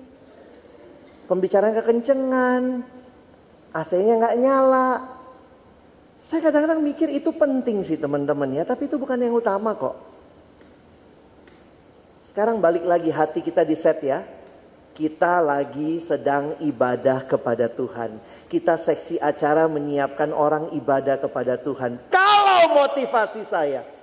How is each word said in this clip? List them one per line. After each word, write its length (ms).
pembicaraan 480
kekencengan, 840
A 160
C-nya 320
nggak 240
nyala. 480
Saya 240
kadang-kadang 320
mikir 320
itu 160
penting 560
sih 80
teman-teman 640
ya, 80
tapi 240
itu 80
bukan 240
yang 160
utama 400
kok. 400
Sekarang 320
balik 240
lagi 320
hati 240
kita 240
di 160
set 240
ya. 240
Kita 480
lagi 560
sedang 640
ibadah 640
kepada 400
Tuhan. 480
Kita 320
seksi 400
acara 480
menyiapkan 640
orang 400
ibadah 480
kepada 400
Tuhan. 480
Kalau 720
motivasi 640
saya, 400